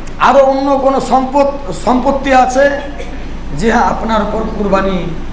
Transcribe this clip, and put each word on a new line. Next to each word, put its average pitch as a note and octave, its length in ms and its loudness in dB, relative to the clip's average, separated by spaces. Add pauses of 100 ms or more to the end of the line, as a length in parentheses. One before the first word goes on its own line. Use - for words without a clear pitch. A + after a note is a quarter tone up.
(200)
আরও B3+ 180 4
অন্য C4+ 400 2
কোনো C4+ 220 2
সম্পদ, C4 460 2 (380)
সম্পত্তি C4+ 500 0
আছে, C4+ 460 2 (800)
যে A3 140 2
হ্যাঁ, A3+ 120 2
আপনার G#3 380 0
ওপর G3+ 180 -4 (180)
কুরবানি F#3+ 460 0 (280)